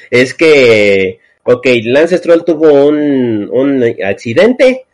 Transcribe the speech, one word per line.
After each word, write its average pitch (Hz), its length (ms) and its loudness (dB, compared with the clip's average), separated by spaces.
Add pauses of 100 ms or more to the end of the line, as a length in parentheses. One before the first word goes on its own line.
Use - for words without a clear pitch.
(100)
es 123 240 -2
que, 107 840 2 (240)
ok, 123 220 -2 (180)
Lance 160 340 0
Stroll 165 260 0
tuvo 151 440 2
un, 131 640 -2
un 131 320 -2 (200)
accidente, 220 880 -2